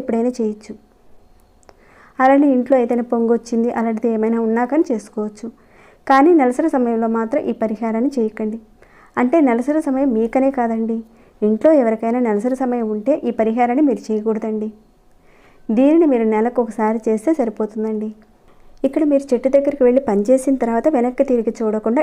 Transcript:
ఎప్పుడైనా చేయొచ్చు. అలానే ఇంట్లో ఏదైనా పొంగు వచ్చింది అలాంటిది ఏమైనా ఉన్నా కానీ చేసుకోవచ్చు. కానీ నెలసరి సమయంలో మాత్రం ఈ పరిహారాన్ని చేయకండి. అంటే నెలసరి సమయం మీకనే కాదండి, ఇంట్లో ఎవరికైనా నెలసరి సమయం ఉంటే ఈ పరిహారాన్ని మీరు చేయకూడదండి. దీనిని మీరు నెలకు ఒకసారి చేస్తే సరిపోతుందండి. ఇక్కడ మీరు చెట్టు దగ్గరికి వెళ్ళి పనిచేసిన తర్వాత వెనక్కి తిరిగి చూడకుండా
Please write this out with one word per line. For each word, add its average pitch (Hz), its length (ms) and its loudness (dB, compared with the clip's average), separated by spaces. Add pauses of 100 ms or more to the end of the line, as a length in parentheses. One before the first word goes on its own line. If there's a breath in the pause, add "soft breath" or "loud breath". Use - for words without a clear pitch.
ఎప్పుడైనా 233 380 -2
చేయొచ్చు. 214 340 -6 (1500 soft breath)
అలానే 277 340 6
ఇంట్లో 254 260 2
ఏదైనా 240 300 -2
పొంగు 233 260 0
వచ్చింది 233 320 -2 (100)
అలాంటిది 226 360 -2
ఏమైనా 226 220 0 (100)
ఉన్నా 233 240 0
కానీ 330 200 2
చేసుకోవచ్చు. 214 560 -8 (580 soft breath)
కానీ 277 260 4 (100)
నెలసరి 254 340 0
సమయంలో 233 420 0
మాత్రం 226 320 -4
ఈ 226 40 -6 (100)
పరిహారాన్ని 226 540 -4
చేయకండి. 220 420 -4 (560 soft breath)
అంటే 247 200 0 (140)
నెలసరి 269 380 0
సమయం 269 300 0
మీకనే 262 420 0
కాదండి, 226 380 -2 (500 soft breath)
ఇంట్లో 214 220 2 (120)
ఎవరికైనా 226 360 -2 (120)
నెలసరి 240 340 -2
సమయం 240 320 -2
ఉంటే 214 160 -2 (160)
ఈ - 20 0 (120)
పరిహారాన్ని 240 480 2
మీరు 208 180 -4
చేయకూడదండి. 220 600 -4 (1080 soft breath)
దీనిని 311 360 6
మీరు 226 180 0
నెలకు 226 320 0
ఒకసారి 220 420 -2
చేస్తే 220 320 0
సరిపోతుందండి. 214 720 -4 (760 soft breath)
ఇక్కడ 302 240 0
మీరు 277 200 2
చెట్టు 247 240 0
దగ్గరికి 277 320 2
వెళ్ళి 247 200 4
పనిచేసిన 254 560 2
తర్వాత 233 320 0
వెనక్కి 247 360 0
తిరిగి 233 280 0
చూడకుండా 220 440 0